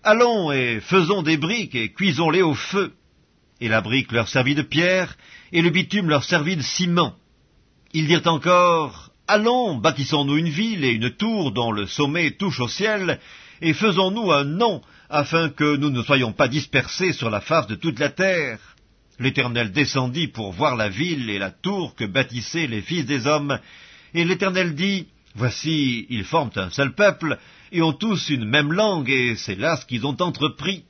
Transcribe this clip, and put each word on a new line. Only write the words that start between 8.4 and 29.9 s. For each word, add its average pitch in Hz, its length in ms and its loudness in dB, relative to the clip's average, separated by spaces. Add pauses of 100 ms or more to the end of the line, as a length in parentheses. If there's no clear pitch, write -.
Allons, 214 500 2
bâtissons-nous 139 600 0
une 165 120 2
ville 185 360 -2
et 127 60 4
une 117 180 0
tour 208 420 -2
dont 117 200 0
le 104 160 -2
sommet 151 420 0
touche 180 300 -4
au 123 80 0
ciel, 190 520 -2 (440)
et 160 100 2
faisons-nous 190 580 2
un 143 120 4
nom, 175 380 0 (260)
afin 160 420 0
que 147 280 0
nous 143 140 0
ne 123 100 -2
soyons 123 320 0
pas 139 140 2
dispersés 147 680 -2
sur 117 160 -4
la 104 100 -2
face 147 280 0
de 104 80 -6
toute 127 240 -4
la 147 100 0
terre. » 165 480 -2 (640)
L'Éternel 120 520 0
descendit 131 560 0
pour 104 240 -8
voir 110 240 0
la 110 140 0
ville 131 400 -4
et 101 80 -4
la 98 140 -4
tour 185 440 -6
que 120 80 -6
bâtissaient 127 640 -4
les 110 140 -4
fils 156 240 -4
des 131 220 -2
hommes. 147 320 0 (540)
Et 170 120 2
l'Éternel 185 500 0
dit, « 185 320 -2 (280)
Voici, 127 720 -2
ils 107 160 -4
forment 151 300 -2
un 92 160 -4
seul 135 220 -2
peuple, 165 440 2 (340)
et 165 120 2
ont 160 100 2
tous 208 360 -2
une 123 160 0
même 147 280 2
langue, 185 360 0
et 123 260 2
c'est 104 200 -6
là 147 220 0
ce - 80 -14
qu'ils 120 220 -4